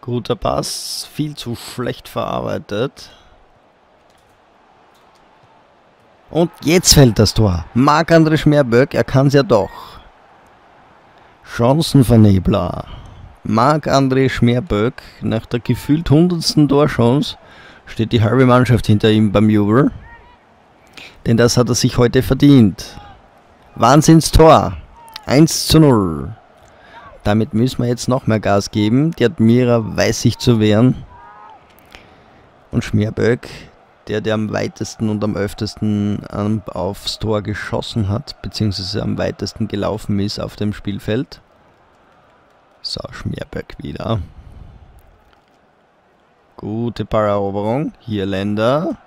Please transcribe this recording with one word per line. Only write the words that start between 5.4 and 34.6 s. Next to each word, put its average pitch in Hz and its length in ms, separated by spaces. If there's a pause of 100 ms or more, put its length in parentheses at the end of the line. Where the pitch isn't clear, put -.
Und 165 200 (140)
jetzt 165 300
fällt 127 260
das 107 140
Tor. 92 400
Marc-André 156 640
Schmerböck, 143 560
er 117 100
kann's 131 300
ja 139 100
doch. - 560 (1500)
Chancenvernebler. 110 1400 (560)
Marc-André 135 880
Schmerböck, 120 720 (200)
nach 110 240
der 120 140
gefühlt 143 500
hundertsten 160 580
Torchance, 139 680 (480)
steht - 260
die 117 100
halbe 120 240
Mannschaft 123 420
hinter 107 240
ihm 107 200
beim 104 180
Jubel. 107 420 (1300)
Denn 117 120
das 117 200
hat 120 120
er 120 60
sich - 220
heute 123 260
verdient. 131 760 (760)
Wahnsinnstor. 143 1000 (480)
Eins 151 420
zu 160 120
null. 101 560 (880)
Damit 107 300
müssen 123 280
wir 120 80
jetzt 120 180
noch 127 180
mehr 110 140
Gas 98 320
geben. 120 400
Die 127 140
Admira 117 720
weiß 104 240
sich 117 160
zu 120 220
wehren. 107 460 (1700)
Und - 120
Schmerböck, 107 640 (600)
der, 107 140
der 110 140
am 107 160
weitesten 107 580